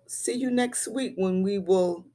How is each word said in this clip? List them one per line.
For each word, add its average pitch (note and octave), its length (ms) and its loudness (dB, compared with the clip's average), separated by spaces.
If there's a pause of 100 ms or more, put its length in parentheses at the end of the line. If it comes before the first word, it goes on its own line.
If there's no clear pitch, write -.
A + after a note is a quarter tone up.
see - 260 -4
you B3+ 180 -2
next B3 360 0
week B3+ 280 -4
when F#3 280 2
we G3+ 160 0
will F3+ 560 2